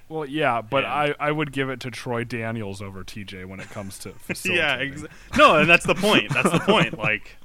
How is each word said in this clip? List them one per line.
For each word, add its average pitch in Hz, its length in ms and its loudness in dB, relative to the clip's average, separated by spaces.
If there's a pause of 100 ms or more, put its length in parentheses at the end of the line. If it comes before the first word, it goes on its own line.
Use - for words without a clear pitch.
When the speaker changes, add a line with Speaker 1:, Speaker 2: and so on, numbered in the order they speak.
Speaker 1:
Well, 156 180 -6
yeah, 135 360 0
but 131 220 -2
Speaker 2:
And 117 80 -6
Speaker 1:
I, 147 260 0
I 147 140 -2
would 151 200 -2
give 135 160 -2
it 127 120 -8
to 127 100 -10
Troy 117 340 -6
Daniels 113 560 -6
over 98 220 -12
T 104 220 -12
J 92 200 -14
when 95 140 -14
it 107 100 -14
comes 101 320 -12
to - 80 -12
Speaker 2:
<laughs> - 20 -10
Yeah, - 80 -18
Speaker 1:
facilitating. 147 760 -2
Speaker 2:
exa-, - 420 -10
no, 247 200 8
and 151 120 6
that's 175 180 6
the 170 100 2
point. 170 360 4
That's 135 200 2
the 170 80 2
point. 190 380 2
Speaker 1:
<laughs> - 0 -
Speaker 2:
Like, 107 460 -4